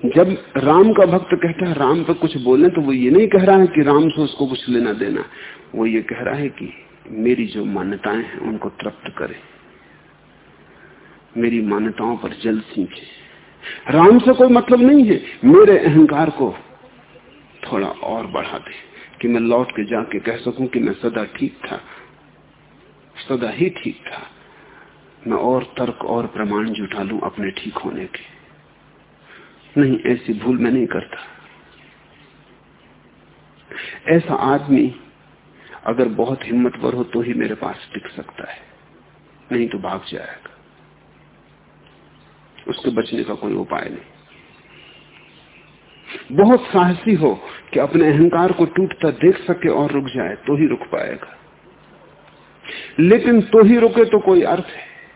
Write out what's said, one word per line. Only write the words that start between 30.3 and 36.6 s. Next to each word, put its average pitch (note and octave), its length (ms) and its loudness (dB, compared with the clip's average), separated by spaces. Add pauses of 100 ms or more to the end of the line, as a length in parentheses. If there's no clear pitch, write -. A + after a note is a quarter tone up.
भूल A2+ 260 -4
मैं A#2+ 120 0
नहीं B2 160 0
करता। - 300 -8 (3000)
ऐसा E3 260 0
आदमी C3+ 600 0 (880)
अगर A#2 240 0
बहुत A#2 360 -4
हिम्मतवर B2 500 -2